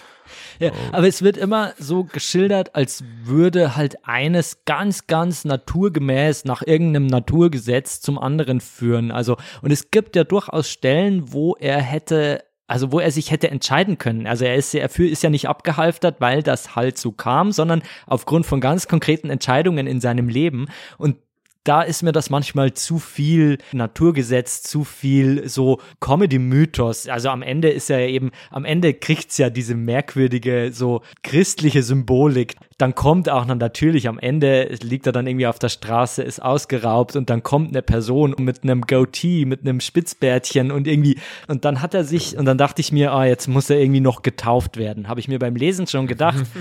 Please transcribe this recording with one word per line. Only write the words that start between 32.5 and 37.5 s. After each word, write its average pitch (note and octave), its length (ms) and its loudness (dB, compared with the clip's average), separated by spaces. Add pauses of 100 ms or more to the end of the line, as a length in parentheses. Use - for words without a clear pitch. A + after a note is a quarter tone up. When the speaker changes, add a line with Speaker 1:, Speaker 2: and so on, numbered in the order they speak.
Speaker 1:
Dann C3 160 0
kommt E3 340 2
auch C3 160 0
noch B2+ 120 -2
natürlich B2 520 0
am A2+ 100 -6
Ende, C3+ 600 2
liegt B2 260 -4
er B2+ 60 2
dann B2 140 -2
irgendwie B2+ 200 -2
auf A#2 120 -2
der A#2+ 100 -2
Straße, A#2+ 540 -2
ist - 180 -10
ausgeraubt B2 760 0
und C3+ 140 -2
dann A#2 140 0
kommt D#3 260 0